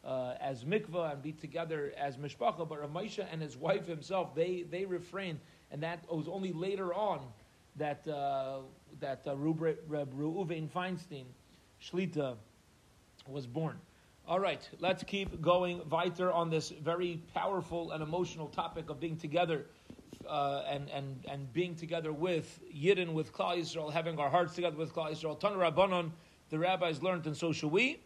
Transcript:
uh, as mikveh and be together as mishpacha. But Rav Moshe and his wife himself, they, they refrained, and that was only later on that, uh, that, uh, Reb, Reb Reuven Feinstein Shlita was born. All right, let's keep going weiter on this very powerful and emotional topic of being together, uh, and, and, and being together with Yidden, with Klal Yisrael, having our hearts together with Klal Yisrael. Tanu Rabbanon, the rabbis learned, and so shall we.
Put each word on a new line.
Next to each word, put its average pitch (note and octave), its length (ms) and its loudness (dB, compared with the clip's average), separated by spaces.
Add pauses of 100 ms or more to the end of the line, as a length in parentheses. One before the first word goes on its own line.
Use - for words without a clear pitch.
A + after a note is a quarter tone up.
uh, B2+ 340 -2
as C3 240 -4
mikveh E3+ 480 0
and C#3 100 -8
be D3+ 120 -6
together D#3 640 -4
as C#3+ 180 -2
mishpacha. D#3 520 0
But D3+ 120 -8
Rav D3 140 -6
Moshe G3 360 -4
and D#3+ 120 -6
his C3 160 -8
wife E3 280 2
himself, E3+ 480 -2
they, F3 380 0
they F#3 140 -2
refrained, F3+ 540 -4 (300)
and D3 140 -6
that E3+ 260 -4
was E3 200 -2
only F#3+ 240 -2
later F#3 400 -2
on F#3+ 260 2 (560)
that, D3 320 -2
uh, C#3 520 0 (420)
that, C3+ 260 -4
uh, C#3 80 0
Reb, D#3+ 420 2 (120)
Reb C#3+ 280 -2
Reuven D#3+ 520 -2
Feinstein E3+ 560 -4 (580)
Shlita D3 520 0 (920)
was C3+ 180 -6
born. D3+ 320 -2 (500)
All F3 120 2
right, E3+ 280 0 (120)
let's F#3 240 2
keep F#3+ 380 -2
going F3 480 6
weiter F3 420 4
on E3 180 4
this D#3 200 2
very E3 520 0 (120)
powerful E3+ 580 0
and D#3 100 -4
emotional D#3+ 460 -2
topic E3+ 420 -4
of C#3+ 100 -6
being D#3+ 180 -2
together, E3 480 2 (600)
uh, C#3+ 420 0
and, C#3+ 200 -2
and, C3+ 400 -6
and C#3 240 -8
being F3 220 0
together E3 380 -4
with D#3+ 460 0 (140)
Yidden, E3+ 400 4
with D#3 200 0
Klal F3+ 260 2
Yisrael, D#3+ 320 -2
having E3 280 0
our C#3+ 100 4
hearts E3+ 260 6
together E3+ 220 0
with D#3+ 160 -2
Klal D#3 180 0
Yisrael. D3+ 280 -4
Tanu G3+ 180 2
Rabbanon, F3 540 6 (380)
the D#3 100 0
rabbis E3+ 420 4
learned, F3 260 2
and D3 80 0
so E3+ 160 2
shall D3+ 180 0
we. B3 360 4